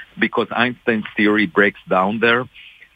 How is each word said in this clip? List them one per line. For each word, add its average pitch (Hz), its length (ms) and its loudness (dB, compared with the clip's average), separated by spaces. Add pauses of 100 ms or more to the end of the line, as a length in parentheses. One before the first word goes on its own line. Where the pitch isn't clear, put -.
(180)
because 113 340 -2
Einstein's 117 540 -2 (120)
theory 104 280 2
breaks 101 340 0 (100)
down 95 320 0
there, 117 240 2 (500)